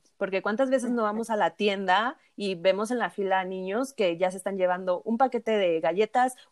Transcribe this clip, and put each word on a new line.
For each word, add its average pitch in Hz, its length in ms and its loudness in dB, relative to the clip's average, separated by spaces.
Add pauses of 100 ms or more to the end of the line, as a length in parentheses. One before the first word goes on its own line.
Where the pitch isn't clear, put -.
(180)
Porque 190 240 -2
¿cuántas 220 280 0
veces 247 220 0
no 233 120 0
vamos 214 260 -2
a 220 60 0
la 196 160 2
tienda 202 640 2 (200)
y 196 180 -4
vemos 190 360 2
en 247 80 -2
la 190 100 -2
fila 190 300 0
a 185 40 0
niños 190 500 -4
que 175 240 0
ya 185 140 2
se 190 60 -10
están 196 200 -6
llevando 180 460 0
un 226 140 -2
paquete 247 340 0
de 180 300 2
galletas, 214 540 0 (160)